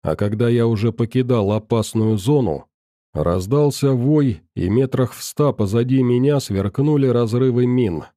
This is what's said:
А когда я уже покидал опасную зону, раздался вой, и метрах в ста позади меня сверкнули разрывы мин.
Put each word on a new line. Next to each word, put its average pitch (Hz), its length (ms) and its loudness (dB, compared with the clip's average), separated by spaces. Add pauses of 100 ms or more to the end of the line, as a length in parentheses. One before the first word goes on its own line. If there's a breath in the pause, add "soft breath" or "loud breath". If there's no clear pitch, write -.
А 78 140 -2
когда 107 320 -2
я 117 200 2
уже 110 260 0
покидал 117 580 0
опасную 110 640 0
зону, 98 500 -2 (460)
раздался 104 800 0
вой, 135 520 0 (120)
и 87 140 -2
метрах 131 420 0
в - 100 -18
ста 147 300 -2
позади 120 520 0
меня 127 360 2
сверкнули 135 680 0
разрывы 120 580 2
мин. 113 400 0 (120)